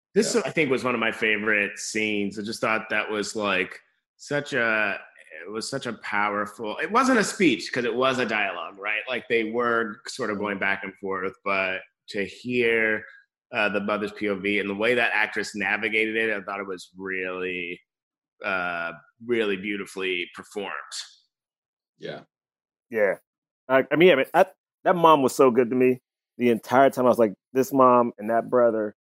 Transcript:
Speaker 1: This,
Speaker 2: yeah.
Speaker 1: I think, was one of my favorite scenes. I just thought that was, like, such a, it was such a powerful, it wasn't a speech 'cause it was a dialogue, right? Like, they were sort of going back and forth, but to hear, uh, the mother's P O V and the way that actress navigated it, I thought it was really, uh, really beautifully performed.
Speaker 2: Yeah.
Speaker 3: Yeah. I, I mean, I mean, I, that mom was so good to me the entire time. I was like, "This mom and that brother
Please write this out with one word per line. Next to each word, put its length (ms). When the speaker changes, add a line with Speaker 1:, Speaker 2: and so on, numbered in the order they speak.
Speaker 1:
This, 200
Speaker 2:
yeah. 100
Speaker 1:
I 60
think, 180
was 140
one 100
of 60
my 120
favorite 680
scenes. 580
I 60
just 180
thought 280
that 200
was, 260
like, 440
such 360
a, 460
it 60
was 180
such 180
a 60
powerful, 840
it 140
wasn't 280
a 40
speech 500
'cause 100
it 100
was 260
a 60
dialogue, 520
right? 320
Like, 180
they 180
were 600
sort 240
of 80
going 220
back 240
and 120
forth, 380
but 380
to 160
hear, 760
uh, 180
the 100
mother's 320
P 180
O 60
V 240
and 100
the 60
way 180
that 200
actress 420
navigated 600
it, 160
I 100
thought 180
it 80
was 280
really, 840
uh, 500
really 320
beautifully 800
performed. 380
Speaker 2:
Yeah. 240
Speaker 3:
Yeah. 260
I, 240
I 40
mean, 160
I 40
mean, 180
I, 120
that 120
mom 260
was 140
so 160
good 180
to 60
me 260
the 120
entire 400
time. 160
I 40
was 100
like, 140
"This 200
mom 440
and 120
that 200
brother 460